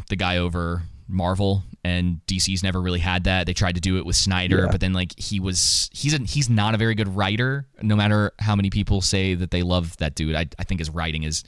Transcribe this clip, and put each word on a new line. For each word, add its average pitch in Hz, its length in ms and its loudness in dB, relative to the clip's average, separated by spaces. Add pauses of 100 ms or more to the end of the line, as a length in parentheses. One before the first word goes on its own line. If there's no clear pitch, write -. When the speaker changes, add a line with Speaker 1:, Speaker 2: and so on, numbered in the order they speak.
Speaker 1:
the 101 60 -2
guy 90 220 0
over 87 460 -2 (240)
Marvel, 92 560 0 (200)
and 87 420 -2
D 95 140 -2
C's 95 240 0
never 92 180 0
really 90 180 0
had 90 260 0
that. 92 200 2
They 87 80 0
tried 90 220 0
to 87 60 -4
do 92 160 2
it 90 80 -4
with 92 100 -2
Snyder, 92 500 2
Speaker 2:
Yeah. - 60 2
Speaker 1:
but 90 100 2
then, 92 120 2
like, 90 240 -4
he - 220 -4
was, 92 540 0
he's 147 200 0
a, 151 60 0
he's 127 300 -2
not 110 240 2
a 113 40 2
very 113 180 2
good 98 200 -2
writer, 120 500 0 (160)
no 107 140 4
matter 104 440 4
how 107 160 2
many 98 140 2
people 98 320 2
say 95 340 0
that 87 160 -2
they 90 120 0
love 87 340 0
that 76 180 -4
dude. 78 200 -2
I, 80 120 -2 (120)
I 87 40 -8
think 92 160 -2
his 78 100 -4
writing 80 340 -4
is 78 240 -4